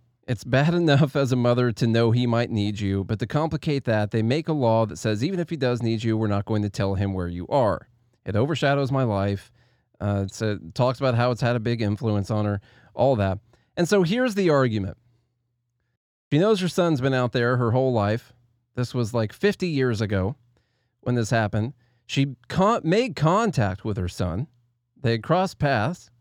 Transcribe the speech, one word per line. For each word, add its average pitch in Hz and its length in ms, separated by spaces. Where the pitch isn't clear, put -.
It's - 180
bad 139 300
<laughs> 175 80
enough 147 340
as 135 160
a 127 40
mother 120 360
to 120 160
know 113 240
he 120 140
might 117 240
need 104 300
you, 98 240
but 104 140
to 117 80
complicate 151 580
that, 107 260
they 113 120
make 139 260
a 160 40
law 113 340
that 82 120
says 107 260
even 180 160
if 165 100
he 165 60
does 123 260
need 113 200
you, 113 140
we're 110 120
not 101 160
going 107 180
to 104 80
tell 98 240
him 98 180
where 90 160
you 87 200
are. 113 400
It 98 120
overshadows 139 560
my 135 100
life. 101 480
Uh, 101 240
it's, - 160
uh, 107 160
talks 127 260
about 131 160
how 123 160
it's 117 100
had 120 160
a 113 40
big 117 220
influence 104 480
on 107 140
her, 101 160
all 131 220
that. 98 220
And 165 120
so 196 140
here's 226 320
the 190 160
argument. 113 460
She 143 60
knows 202 220
her 180 80
son's 165 320
been 135 140
out 123 180
there 123 240
her 120 160
whole 127 200
life. 107 400
This 123 160
was, 120 220
like, 110 180
fifty 196 360
years 127 320
ago 101 340
when 123 120
this 113 160
happened. 113 440
She 139 280
con-, 208 340
made 196 320
contact 156 680
with 104 120
her 90 120
son. 92 400
They 117 120
had 113 100
crossed 180 380
paths. 139 500